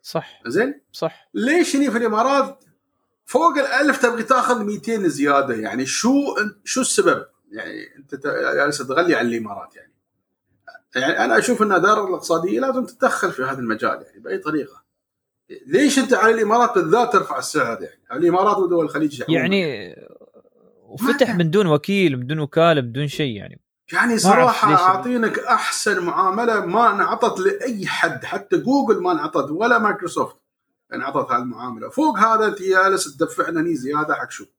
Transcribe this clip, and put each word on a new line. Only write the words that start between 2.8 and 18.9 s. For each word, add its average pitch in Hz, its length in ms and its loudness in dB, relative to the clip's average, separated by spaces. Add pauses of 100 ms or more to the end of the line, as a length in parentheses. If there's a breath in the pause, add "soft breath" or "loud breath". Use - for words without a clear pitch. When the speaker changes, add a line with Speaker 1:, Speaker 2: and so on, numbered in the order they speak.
Speaker 2:
فوق 302 340 2
الألف 277 440 2
تبغي 226 200 0
تاخذ 240 420 2
ميتين 208 440 -2
زيادة؟ 139 460 2
يعني 110 320 -4
شو 254 520 0
أن-، 254 160 -4 (100)
شو - 160 -4
السبب؟ 185 460 0 (260)
يعني 104 440 -14
أنت 139 180 -16
ت-، 139 120 -10
جالس 143 520 -2
تغلي 143 360 0
على 123 140 0
الإمارات 107 480 -8
يعني. - 160 -20 (1040)
يعني - 280 0
أنا - 140 2
أشوف 220 240 2
أن 202 100 2
الدائرة 196 360 2
الاقتصادية 180 520 -2
لازم 262 260 -2
تتدخل - 460 -2
في 131 100 -8
هذا 131 160 -6
المجال 110 440 -4
يعني - 180 -20
بأي - 180 -8
طريقة. 151 440 -6 (840)
ليش 240 320 2
أنت 254 160 2
على 220 200 4
الإمارات 226 400 2
بالذات 196 380 2
ترفع 156 260 0
السعر 117 440 -4
يعني؟ - 180 -16 (100)
على 131 100 -6
الإمارات 185 360 2
ودول 175 280 2
الخليج 151 280 -2